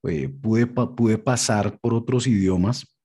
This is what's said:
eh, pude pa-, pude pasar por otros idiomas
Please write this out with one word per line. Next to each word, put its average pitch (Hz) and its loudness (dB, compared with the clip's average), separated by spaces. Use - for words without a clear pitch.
eh, 71 -4
pude 110 0
pa-, 120 -2
pude 110 2
pasar 107 0
por 113 0
otros 120 0
idiomas 95 0